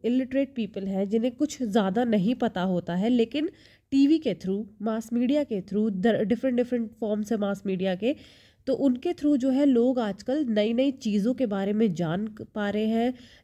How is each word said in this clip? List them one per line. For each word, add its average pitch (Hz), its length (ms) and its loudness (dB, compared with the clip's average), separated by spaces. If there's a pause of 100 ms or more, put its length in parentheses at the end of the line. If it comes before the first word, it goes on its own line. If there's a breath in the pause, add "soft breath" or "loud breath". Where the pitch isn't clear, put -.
इलिटरेट 262 500 0
पीपल 196 320 -6
हैं 196 220 -2
जिन्हें 226 260 0
कुछ 294 280 -4
ज़्यादा 202 400 0
नहीं 220 320 2
पता 214 260 -2
होता 175 340 -2
है, 196 140 0
लेकिन 254 400 0 (420 soft breath)
टीवी 277 260 6
के 277 160 -2
through, 190 320 -4 (160)
मास 226 320 -4
मीडिया 254 300 2
के 214 180 -4
through, 214 300 -2
द-, 190 160 0
डिफरेंट 233 500 2
डिफरेंट 240 420 -2
फॉर्म्स 214 320 -2
है 226 60 0
मास 196 280 -2
मीडिया 190 300 -2
के, 220 200 -2 (520 loud breath)
तो 269 60 0
उनके 269 400 0
through 294 240 2
जो 254 120 0
है 269 160 2
लोग 247 340 4
आजकल 247 460 -2
नई-नई 233 460 2
चीज़ों 214 420 0
के 262 120 -2
बारे 202 280 -2
में 214 200 2
जान 175 340 -2
क-, 214 140 -14
पा 208 280 -6
रहे 214 160 -2
हैं, 226 280 0 (300 loud breath)